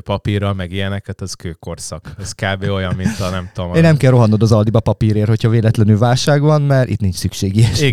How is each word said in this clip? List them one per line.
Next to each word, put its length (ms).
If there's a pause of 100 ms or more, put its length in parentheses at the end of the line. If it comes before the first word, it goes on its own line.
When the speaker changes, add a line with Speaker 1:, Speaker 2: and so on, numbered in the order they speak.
Speaker 1:
papírra, 500
meg 180
ilyeneket, 500
az 120
kőkorszak. 840
Ez 120
kb. 380
olyan, 260
mint 240
a, 100
nem 240
tudom, 220
Speaker 2:
Én 60
nem 140
Speaker 1:
a 20
Speaker 2:
kell 140
rohannod 300
az 100
Aldiba 280
papírért, 480
hogyha 220
véletlenül 480
válság 440
van, 200
mert 280
itt 100
nincs 160
szükség 400
ilyesmire. 380